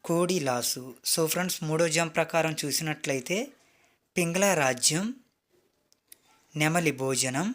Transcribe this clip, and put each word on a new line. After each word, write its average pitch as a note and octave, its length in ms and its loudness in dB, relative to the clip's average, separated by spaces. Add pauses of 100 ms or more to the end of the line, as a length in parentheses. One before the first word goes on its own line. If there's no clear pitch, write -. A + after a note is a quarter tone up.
కోడి F3 280 0 (120)
లాసు. B2 340 -2 (300)
So E3+ 100 0 (100)
ఫ్రెండ్స్, F3+ 240 -2 (120)
మూడో D#3+ 260 2
జామ్ E3 240 2
ప్రకారం D#3+ 420 2
చూసినట్లయితే D3+ 760 -2 (760)
పింగళ F3 300 2 (140)
రాజ్యం, C#3 460 2 (1500)
నెమలి D#3 440 2
భోజనం C3+ 560 0